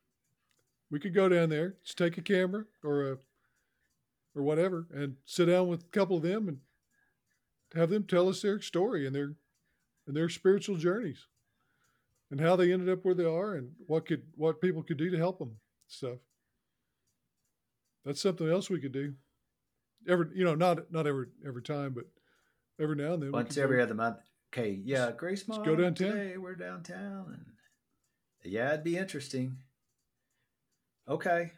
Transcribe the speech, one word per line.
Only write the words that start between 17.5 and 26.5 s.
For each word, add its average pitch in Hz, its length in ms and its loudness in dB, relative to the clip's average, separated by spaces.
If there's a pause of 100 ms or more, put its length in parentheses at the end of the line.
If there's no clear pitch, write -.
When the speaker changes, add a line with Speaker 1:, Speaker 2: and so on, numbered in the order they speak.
Speaker 1:
That's 143 160 -6
something 170 280 0
else 190 200 2
we 180 100 -2
could 131 120 -6
do. 139 240 -6 (920)
Every, 175 200 4 (100)
you 185 80 4
know, 160 100 4
not, 170 360 2
not 160 160 0
every, 135 200 -2 (180)
every 123 180 -10
time, 143 300 -4
but 120 120 -10 (760)
every 156 180 -2
now 147 160 -2
and 165 100 -2
then 139 120 -4
we 120 80 0
Speaker 2:
Once - 20 -2
Speaker 1:
could 143 120 -6
Speaker 2:
every 135 240 4
Speaker 1:
go - 0 -
Speaker 2:
other 113 140 2
month. 113 240 -2 (340)
Okay, 113 180 -2
yeah, 120 400 -2
Speaker 1:
just, - 0 -
Speaker 2:
Grace 180 360 -6
Speaker 1:
just 214 160 -6
go 156 120 2
Speaker 2:
Mom, - 0 -
Speaker 1:
downtown. 185 500 0
Speaker 2:
today 185 120 -10
we're 185 180 -12